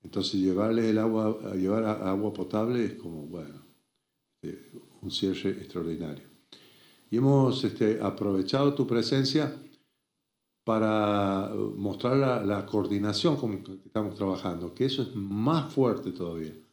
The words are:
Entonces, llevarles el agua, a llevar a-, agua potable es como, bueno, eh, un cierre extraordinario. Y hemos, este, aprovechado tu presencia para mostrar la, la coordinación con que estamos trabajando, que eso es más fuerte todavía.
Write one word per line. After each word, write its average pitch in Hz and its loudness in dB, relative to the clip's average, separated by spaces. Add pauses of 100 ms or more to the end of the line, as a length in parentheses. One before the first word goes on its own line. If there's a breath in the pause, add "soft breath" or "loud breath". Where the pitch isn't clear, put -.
Entonces, 95 -2
llevarles 110 2
el 107 4
agua, 110 2
a 101 -6
llevar 98 2
a-, 107 -2
agua 101 0
potable 113 0
es 95 -4
como, 80 -12
bueno, 78 -12 (880)
eh, - -12 (300)
un 95 -6
cierre 95 0
extraordinario. 82 -6 (840 loud breath)
Y 113 0
hemos, 135 6
este, 107 2
aprovechado 101 2
tu 143 0
presencia 131 2 (1080)
para 104 2 (240)
mostrar 107 0
la, 127 2
la 98 0
coordinación 104 0
con 110 -4
que 95 -14 (120)
estamos 104 -4
trabajando, 90 -4
que 123 -2
eso 135 0
es - -6
más 110 0
fuerte 110 0
todavía. 82 -8 (180)